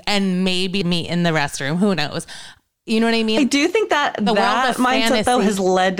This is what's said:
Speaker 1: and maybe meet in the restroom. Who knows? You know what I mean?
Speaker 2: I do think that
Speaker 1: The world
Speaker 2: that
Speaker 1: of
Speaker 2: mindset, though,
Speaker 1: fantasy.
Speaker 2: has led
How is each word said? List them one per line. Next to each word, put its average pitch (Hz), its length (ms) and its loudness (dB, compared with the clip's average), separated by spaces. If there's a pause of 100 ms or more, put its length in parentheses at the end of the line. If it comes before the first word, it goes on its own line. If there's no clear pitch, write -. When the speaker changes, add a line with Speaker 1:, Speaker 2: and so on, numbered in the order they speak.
Speaker 1:
and 190 400 0
maybe 185 380 -2
meet 175 260 -2
in 175 140 0
the 170 80 2
restroom. 147 480 -2
Who 202 160 2
knows? 151 320 -6 (580)
You 226 160 0
know 226 60 2
what 226 80 2
I 226 80 0
mean? 220 180 0
Speaker 2:
I - 20 4
do 285 240 2
think 440 220 0
that 294 260 0
Speaker 1:
The 214 160 0
world 208 60 2
Speaker 2:
that 220 320 2
Speaker 1:
of 226 80 -2
Speaker 2:
mindset, 226 480 2
though, 247 160 2
Speaker 1:
fantasy. - 60 2
Speaker 2:
has 202 120 0
led 185 400 2